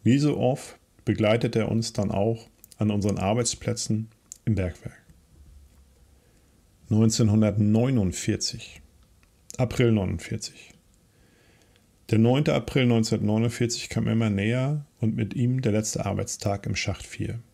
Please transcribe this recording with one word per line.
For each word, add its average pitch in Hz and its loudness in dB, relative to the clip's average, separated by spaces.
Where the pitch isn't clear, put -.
Wie 120 6
so 147 0
oft 123 -2
begleitete 113 2
er 107 -2
uns 113 -2
dann 98 -2
auch 107 -2
an 107 2
unseren 101 0
Arbeitsplätzen 110 -2
im 110 2
Bergwerk. - -6
Neunzehnhundertneunundvierzig. 107 2
April 120 2
neunundvierzig. 95 -4
Der 110 4
neunte 127 4
April 131 0
neunzehnhundertneunundvierzig 113 0
kam 113 -2
immer 113 0
näher 127 -2
und 110 -2
mit 110 -4
ihm 123 0
der 117 0
letzte 107 -2
Arbeitstag 98 -4
im 107 -4
Schacht - -6
vier. 101 -8